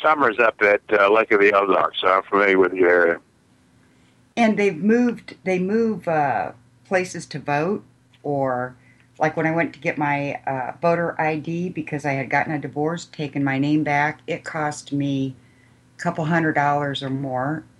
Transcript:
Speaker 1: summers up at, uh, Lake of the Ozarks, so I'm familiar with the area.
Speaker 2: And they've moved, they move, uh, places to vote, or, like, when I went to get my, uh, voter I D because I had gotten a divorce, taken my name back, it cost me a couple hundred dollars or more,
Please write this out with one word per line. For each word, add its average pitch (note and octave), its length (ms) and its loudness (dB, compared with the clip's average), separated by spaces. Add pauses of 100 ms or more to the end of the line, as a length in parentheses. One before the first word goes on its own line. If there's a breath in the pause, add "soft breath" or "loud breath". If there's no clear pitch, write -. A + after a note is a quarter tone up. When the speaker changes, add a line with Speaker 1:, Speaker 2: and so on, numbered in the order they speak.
Speaker 1:
summers C#3 360 2
up A2+ 240 2
at, G#2 180 4 (120)
uh, G2+ 180 4
Lake A2 220 4
of G#2 80 4
the G2+ 120 6
Ozarks, F#2+ 480 2
so G2+ 80 -2
I'm F#2+ 140 4
familiar G2 360 2
with F#2 140 4
the F#2 100 0
area. F2 360 4 (1200 soft breath)
Speaker 2:
And A3 220 2
they've G3 180 2
moved, A3+ 680 0
they F#3 140 0
move, G#3 480 -2
uh, C#3 460 0 (340)
places F#3 400 -4
to - 120 -12
vote, D#3 440 -2 (400)
or, B2+ 540 -4 (420 soft breath)
like, D#3 180 0
when D#3+ 100 -2
I D#3+ 40 0
went D#3+ 240 -2
to - 60 -20
get - 180 -4
my, C#3+ 360 -2 (120)
uh, B2+ 340 -6
voter E3+ 400 0
I D#3 160 0
D E3+ 320 -6
because D3+ 360 -8
I C#3+ 80 -2
had C3+ 180 -4
gotten C#3+ 220 0
a D3+ 60 -4
divorce, D3 480 -6
taken C#3+ 360 -6
my C3+ 160 -2
name D3+ 260 0
back, D3 420 -2
it D#3+ 180 -6
cost D3 480 -8
me C#3 420 -2 (640 soft breath)
a - 20 -18
couple E3+ 240 -4
hundred D#3+ 300 0
dollars C#3+ 480 0
or C3+ 80 -8
more, C3+ 540 -4 (160)